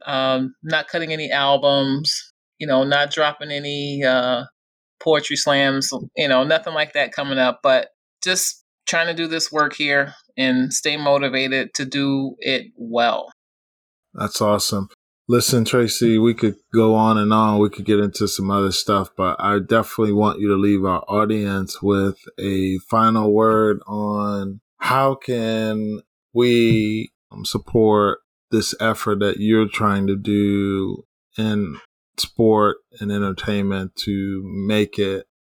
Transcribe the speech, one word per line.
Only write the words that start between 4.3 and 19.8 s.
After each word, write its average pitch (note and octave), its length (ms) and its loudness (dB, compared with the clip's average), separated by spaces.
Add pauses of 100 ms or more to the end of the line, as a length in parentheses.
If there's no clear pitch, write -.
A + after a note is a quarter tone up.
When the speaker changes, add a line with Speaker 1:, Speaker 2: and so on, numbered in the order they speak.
Speaker 1:
poetry D3 360 0
slams. C#3 520 0 (260)
You D3+ 120 0
know, C3 160 4
nothing D#3+ 320 -2
like D3+ 180 -4
that C#3 200 -2
coming C#3 260 -4
up. B2+ 240 0
But C3 260 2 (340)
just - 400 -4 (240)
trying E3+ 200 0
to E3+ 80 -2
do E3 120 -4
this D#3+ 240 -4
work D3+ 240 0
here C#3+ 380 0 (240)
and C3 340 2
stay D3 260 -2
motivated C3+ 760 0
to C#3+ 100 -6
do C#3 560 -2
it B2+ 280 -4 (100)
well. A#2 540 -2 (840)
Speaker 2:
That's - 260 -6
awesome. G#2 480 0 (440)
Listen, A#2+ 320 4
Tracy, A#2 540 2
we A2+ 160 4
could A2+ 220 0 (180)
go A2 220 6
on A2 240 4
and G#2 120 2
on. G#2+ 280 4
We G#2 100 4
could G2+ 160 -12
get G#2 140 4
into G2+ 280 0
some G2 220 -4
other G2 220 2
stuff, G2 440 -2
but F#2 220 -2
I G2+ 220 0
definitely G#2+ 540 0